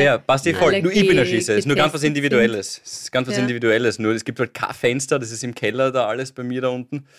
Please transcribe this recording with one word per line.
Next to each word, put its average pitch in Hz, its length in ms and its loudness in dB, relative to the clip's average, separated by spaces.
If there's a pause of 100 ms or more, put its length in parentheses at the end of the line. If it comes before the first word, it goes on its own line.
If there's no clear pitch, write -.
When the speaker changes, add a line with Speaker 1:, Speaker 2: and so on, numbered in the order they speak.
Speaker 1:
her, 139 180 4
passt 135 280 0
eh 165 60 2
voll. 156 220 2
Speaker 2:
alle 190 80 0
Speaker 1:
Nur 185 100 2
ich 208 140 4
bin 165 120 2
ein 123 60 4
Speaker 2:
ge-, 120 100 -2
Speaker 1:
Schisser. 110 200 0
Ist 104 120 2
nur 143 80 2
ganz 151 180 2
was 151 80 -4
Speaker 2:
getestet 151 140 0
sind. 143 80 -2
Speaker 1:
Individuelles. 117 640 0
Ist - 260 -14
ganz 127 160 -2
was 113 80 -4
Speaker 2:
Ja. 123 60 0
Speaker 1:
Individuelles. 117 580 2
Nur 110 140 2
es 110 100 -4
gibt - 160 -8
halt 120 140 -2
kein - 200 -6
Fenster, 135 460 0
das 113 120 -10
ist 113 120 -10
im 120 100 -8
Keller 123 380 0
da 123 160 0
alles 127 240 -4
bei 127 120 -12
mir 123 180 -4
da 127 80 0
unten. 127 360 -8 (140)